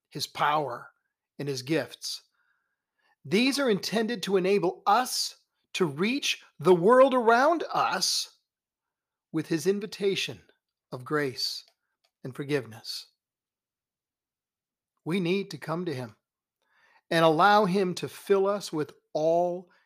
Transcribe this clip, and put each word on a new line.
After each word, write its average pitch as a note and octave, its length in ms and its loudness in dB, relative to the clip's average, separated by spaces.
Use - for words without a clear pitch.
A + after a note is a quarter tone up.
his - 180 -8
power, D3 640 -4
and C#3+ 80 -8
his C3 160 -6
gifts. - 580 -6
These A#3+ 320 0
are C#4 140 0
intended G#3+ 520 -2
to F#3+ 140 0
enable F#3 480 0
us - 520 0
to F3+ 140 0
reach G3 560 -4
the F3 160 6
world B3 400 6
around B3+ 480 4
us - 640 -2
with D#3 160 -6
his D#3+ 180 -4
invitation G3 760 -2
of B2+ 120 -12
grace C#3 600 -6
and C3 120 -12
forgiveness. C3 720 -8
We F3 160 -4
need F#3+ 300 -2
to D#3 80 -12
come E3 280 -6
to D#3+ 100 -4
him B2 200 -10
and E3 160 4
allow G3 400 6
him F3+ 300 0
to D3 120 -8
fill G3 380 0
us G3+ 260 -4
with D3+ 220 -6
all F3 580 0